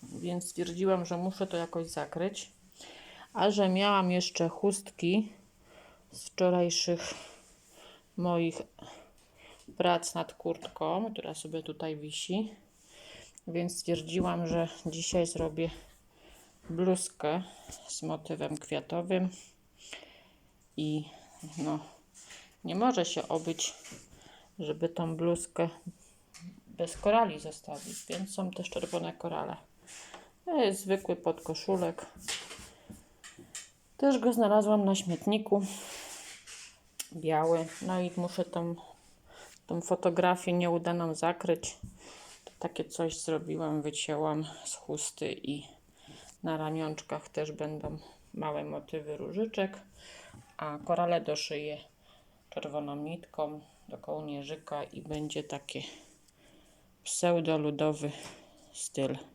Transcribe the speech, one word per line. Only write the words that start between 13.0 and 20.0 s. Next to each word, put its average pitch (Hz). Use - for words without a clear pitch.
więc 175
stwierdziłam, 170
że 165
dzisiaj 165
zrobię 165
bluzkę 180
z -
motywem 156
kwiatowym 175